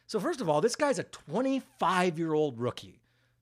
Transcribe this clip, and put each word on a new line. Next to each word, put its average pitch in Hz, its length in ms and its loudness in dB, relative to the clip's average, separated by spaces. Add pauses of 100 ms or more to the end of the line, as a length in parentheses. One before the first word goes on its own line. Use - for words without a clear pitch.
So 208 140 -4
first 277 180 -2
of 190 80 -4
all, 151 140 4
this 233 160 2
guy's 285 220 0
a - 40 -6
twenty-five-year-old 165 1600 0
rookie. 107 400 -6 (400)